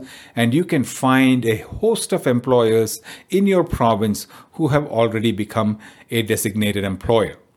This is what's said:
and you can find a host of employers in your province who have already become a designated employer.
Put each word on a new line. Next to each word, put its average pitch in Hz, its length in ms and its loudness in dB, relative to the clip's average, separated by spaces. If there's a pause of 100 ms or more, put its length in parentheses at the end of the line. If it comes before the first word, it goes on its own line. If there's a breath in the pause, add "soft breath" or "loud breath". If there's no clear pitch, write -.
(360 loud breath)
and 117 180 2
you 165 120 2
can 156 180 0
find 131 640 2
a 110 180 -2 (160)
host 220 320 -2
of 170 160 -2
employers 120 760 2 (280 loud breath)
in 196 180 2
your 185 160 2
province 110 640 0 (260 loud breath)
who 160 140 -2
have 147 200 0
already 113 440 0
become 107 480 -2 (320 loud breath)
a 117 120 0
designated 104 600 -2
employer. 98 540 0 (200)